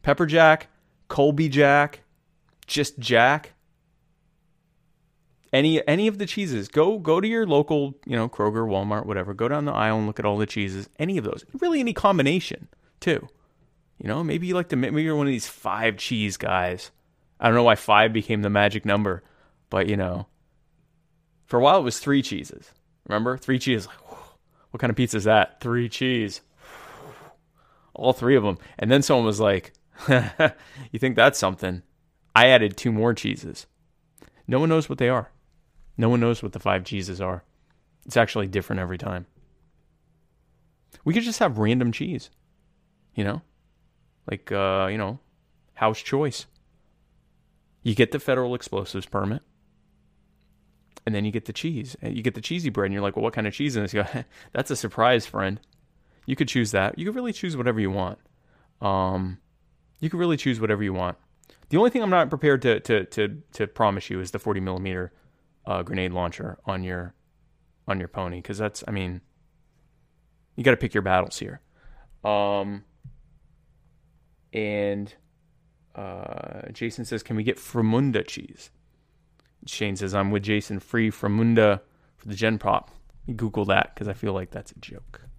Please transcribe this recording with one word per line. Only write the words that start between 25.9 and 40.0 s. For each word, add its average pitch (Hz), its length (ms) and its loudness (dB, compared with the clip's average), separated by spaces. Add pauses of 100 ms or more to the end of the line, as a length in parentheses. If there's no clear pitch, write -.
All 127 200 2
three 127 220 2
of 107 100 4
'em. 95 140 -2 (180)
And 110 140 0
then 139 100 6
someone 127 240 2
was 104 140 0
like, 101 340 0 (160)
<laughs> - 180 -10
"You 131 920 0
think 131 160 0
that's 131 240 6
something? 92 420 -4 (540)
I 123 140 12
added 110 280 6
two 123 140 -2
more 110 240 0
cheeses." - 500 -8 (840)
No 127 120 0
one 160 100 2
knows 160 180 2
what 135 120 -8
they 123 100 2
are. 123 220 -2 (680)
No 113 100 2
one 120 120 4
knows 117 240 0
what 98 100 -8
the 110 60 -10
five 95 240 0
cheeses 95 360 -8
are. 92 240 -6 (600)
It's - 100 -8
actually 113 300 4
different 92 360 -4
every 90 180 -8
time. 90 260 -8 (1800)